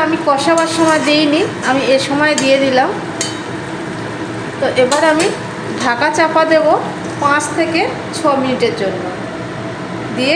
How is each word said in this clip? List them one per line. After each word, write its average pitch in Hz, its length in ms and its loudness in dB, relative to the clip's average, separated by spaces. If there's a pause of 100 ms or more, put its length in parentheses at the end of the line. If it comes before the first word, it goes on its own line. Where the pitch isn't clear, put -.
আমি 320 100 0 (100)
কষাবার 330 500 2
সময় 320 320 4
দিইনি, 302 340 4 (280)
আমি 269 120 2 (120)
এ - 20 4 (120)
সময় 302 340 2
দিয়ে 269 220 4
দিলাম। 262 260 2 (1700)
তো 269 60 0 (160)
এবার 277 200 4 (100)
আমি 320 140 2 (560)
ঢাকা 247 340 0
চাপা 320 260 2 (100)
দেব 311 140 4 (560)
পাঁচ 285 220 2 (120)
থেকে 330 260 0 (340)
ছ - 20 -6 (220)
মিনিটের 247 400 0
জন্য। 180 220 -4 (1120)
দিয়ে 262 200 2